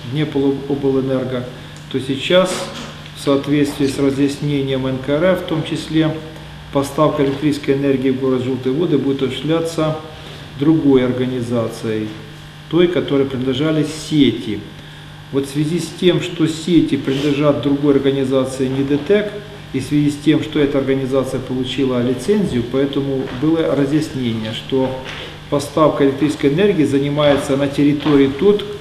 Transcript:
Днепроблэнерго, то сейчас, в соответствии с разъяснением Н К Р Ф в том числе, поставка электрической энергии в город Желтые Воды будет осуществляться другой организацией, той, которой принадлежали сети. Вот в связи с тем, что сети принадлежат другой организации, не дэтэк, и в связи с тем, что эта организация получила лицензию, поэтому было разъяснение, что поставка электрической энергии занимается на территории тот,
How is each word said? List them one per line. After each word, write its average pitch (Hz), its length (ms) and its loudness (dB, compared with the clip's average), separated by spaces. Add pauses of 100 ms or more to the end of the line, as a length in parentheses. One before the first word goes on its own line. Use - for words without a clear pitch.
(120)
Днепроблэнерго, 135 1300 0 (480)
то 135 80 0
сейчас, 180 520 2 (640)
в - 60 -14
соответствии 143 640 2
с 127 140 -2
разъяснением 139 880 0
Н 131 100 -2
К 127 120 -6
Р 147 160 2
Ф 185 160 2
в - 60 -8
том 156 180 -2
числе, 156 500 0 (560)
поставка 143 540 2
электрической 139 500 0
энергии 135 360 2
в 127 100 -2
город 131 240 0
Желтые 127 280 -2
Воды 151 240 2
будет 135 240 0
осуществляться 156 760 -2 (600)
другой 139 460 6
организацией, 117 1040 -2 (640)
той, 175 160 4
которой 139 380 2
принадлежали 135 580 0
сети. 117 760 0 (720)
Вот 139 140 0
в - 20 -10
связи 156 300 0
с 156 100 -6 (100)
тем, 165 220 2
что - 260 -2
сети - 480 2
принадлежат 139 680 2
другой 139 340 2
организации, 135 760 0
не 135 160 0
дэтэк, 147 480 0 (400)
и 131 80 -2
в - 20 -4
связи 147 280 0
с 143 40 -4
тем, 156 260 2
что - 160 -4
эта 143 200 2
организация 131 640 0
получила 127 600 -2
лицензию, 131 720 0
поэтому 135 520 0 (180)
было 160 340 2
разъяснение, 131 760 0
что 131 360 -2 (600)
поставка 147 560 2
электрической 139 460 2
энергии 165 340 4
занимается 143 720 2
на 143 100 0
территории 143 600 4 (120)
тот, 202 240 4 (180)